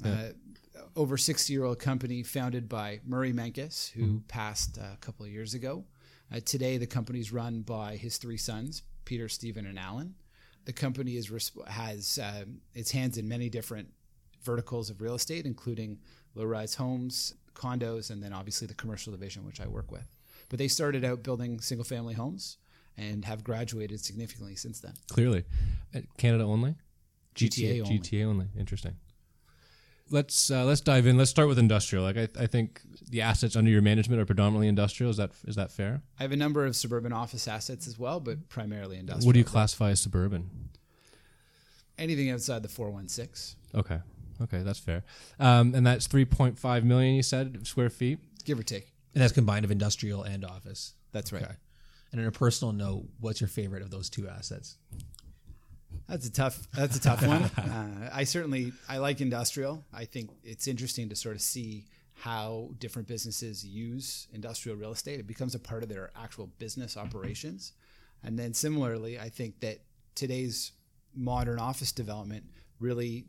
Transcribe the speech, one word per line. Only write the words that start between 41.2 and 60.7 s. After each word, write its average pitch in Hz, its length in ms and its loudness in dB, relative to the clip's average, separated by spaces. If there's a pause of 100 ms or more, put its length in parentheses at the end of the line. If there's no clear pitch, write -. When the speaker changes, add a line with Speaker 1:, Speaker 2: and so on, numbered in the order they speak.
Speaker 2:
Anything 147 340 0
outside 120 320 -2
the 107 60 -6
four 107 220 -6
one 98 180 -8
six. - 480 -10 (180)
Speaker 1:
Okay. 85 260 0 (420)
Okay, 92 200 -2
that's 98 160 -2
fair. 85 260 -2 (340)
Um, 123 360 10
and 127 120 8
that's 123 200 4
three 135 180 6
point 123 340 4
five 123 260 2
million, 127 300 8
you 135 80 4
said, 131 440 -2
square 120 240 2
feet? 123 280 0 (260)
Speaker 2:
Give 143 140 0
or 110 40 -4
take. - 300 -8 (220)
Speaker 3:
And 135 80 8
that's 120 100 10
combined 107 320 6
of 101 60 2
industrial 101 540 0
and 98 200 -6
office? 95 500 -12 (180)
Speaker 2:
That's 104 200 -6
right. 87 120 -4
Speaker 3:
Okay. - 100 -10 (560)
And 117 100 -4
on 113 60 0
a 107 60 0
personal 120 400 4
note, 98 340 -2 (140)
what's 110 200 -2
your 101 80 2
favorite 98 340 -4
of 98 80 -10
those 95 200 -8
two 98 180 -8
assets? - 480 -12 (1300)
Speaker 2:
That's 143 180 -6
a 107 60 -8
tough, 135 420 -2
that's 135 220 0
a 123 40 -4
tough 123 260 4
one. 156 280 6
Speaker 1:
<laughs> - 40 -6
Speaker 2:
Uh, 104 540 -4
I 139 120 -2
certainly, 135 480 -2 (160)
I 135 100 -6
like 139 220 0
industrial. 135 720 -2
I 117 140 -10
think 113 240 -10 (120)
it's 113 240 -10
interesting 120 440 -4